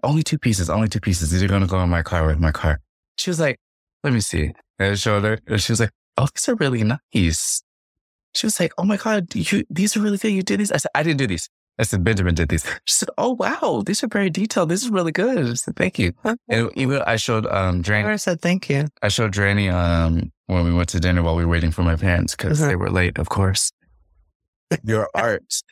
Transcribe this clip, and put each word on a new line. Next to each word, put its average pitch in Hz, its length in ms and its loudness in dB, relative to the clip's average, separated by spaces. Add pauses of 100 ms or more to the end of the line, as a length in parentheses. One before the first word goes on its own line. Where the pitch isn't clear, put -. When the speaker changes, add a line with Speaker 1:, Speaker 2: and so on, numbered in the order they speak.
Speaker 1:
"Only 151 200 2
two 156 160 -2
pieces, 95 300 0
only 104 200 2
two 98 120 -4
pieces. 85 300 0
These 90 120 2
are 98 60 2
gonna 98 180 2
go 92 160 0
in 87 60 2
my 85 140 2
car 82 240 0
with 78 120 2
my 78 140 2
car." 76 280 0 (360)
She - 140 -4
was 165 100 -2
like, 143 180 0 (460)
"Let 147 80 2
me 117 80 2
see." 78 320 -2 (260)
And 98 140 0
I - 20 0
showed 101 300 0
her, 107 220 0
and 113 140 0
she - 120 -2
was 110 80 2
like, 110 100 2 (280)
"Oh, 143 160 2
these - 160 -4
are 240 60 2
really 127 280 0
nice." - 760 0 (720)
She - 120 -4
was 208 140 -2
like, 170 160 0
"Oh 175 80 -2
my 202 140 2
God, 214 360 -2
you, 196 360 -2
these 190 260 0
are 214 40 0
really 208 180 0
good. 214 140 -2
You 190 100 0
did 202 180 0
these?" 202 100 -2
I - 60 0
said, - 180 -4
"I 143 80 2
didn't 156 160 2
do 131 80 2
these." 90 220 -4 (300)
I 113 60 0
said, 95 200 0
"Benjamin 92 300 2
did 80 160 0
these." 80 140 -2 (200)
She - 100 -4
said, - 220 -2
"Oh, 254 160 0
wow, 214 540 0
these 208 180 -2
are 233 40 -2
very 202 200 0
detailed. 185 400 0
This 185 140 -2
is 247 80 -4
really 175 220 0
good." 185 380 0
I 120 40 -4
said, - 220 -6
"Thank - 220 -2
you." 92 140 0 (100)
Speaker 2:
Okay. 226 140 -2 (140)
Speaker 1:
And 117 260 0
even 135 300 0
I 113 100 2
showed, 110 300 -2
um, 92 340 0
Dranny 107 300 0
Speaker 2:
I 214 60 0
said, 180 260 -4
"Thank 180 260 0
you." 143 200 0 (140)
Speaker 1:
I 107 60 0
showed 107 240 0
Dranny, 101 380 2
um, 85 600 2 (180)
when 90 160 2
we 85 100 2
went 87 160 0
to 90 100 -2
dinner 87 220 2
while 82 140 0
we 85 100 0
were 85 60 2
waiting 82 180 2
for 87 120 -2
my 82 140 2
parents 87 400 0
'cause 151 240 0
Speaker 2:
Uh-huh. 151 80 2
Speaker 1:
they 92 80 0
were 98 140 -2
late, 90 280 0
of 82 120 -4
course. 95 420 0 (1120)
Your 110 260 0
Speaker 2:
<laughs> - 40 -6
Speaker 1:
art. - 580 -2